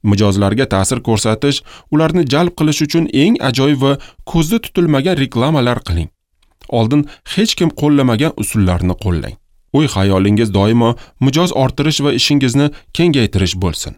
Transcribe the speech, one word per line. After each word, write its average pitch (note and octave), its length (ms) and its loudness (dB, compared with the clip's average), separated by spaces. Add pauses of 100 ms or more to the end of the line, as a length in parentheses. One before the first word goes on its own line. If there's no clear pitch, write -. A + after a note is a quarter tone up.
Mijozlarga G2+ 600 2
ta'sir G2 340 -2
ko'rsatish, A2+ 640 -2 (280)
ularni D#3+ 360 2
jalb D#3+ 300 0
qilish D3+ 260 0
uchun D#3+ 300 0
eng F3 280 2
ajoyib C3+ 420 0
va C#3 120 2 (300)
ko'zda E3 360 0
tutilmagan E3 580 0
reklamalar B2+ 600 0
qiling. E2 300 -4 (560)
Oldin B2 400 0 (180)
hech - 320 -2
kim E3 140 0
qo'llamagan C#3+ 640 0
usullarni F2+ 640 -2
qo'llang. E2 400 -6 (360)
O'y-xayolingiz G#2 800 2
doimo A2+ 420 2 (220)
mijoz D3+ 360 2
orttirish C#3 500 0
va D3 100 0
ishingizni C#3 560 2 (220)
kengaytirish A#2 640 0
bo'lsin. F#2 420 -6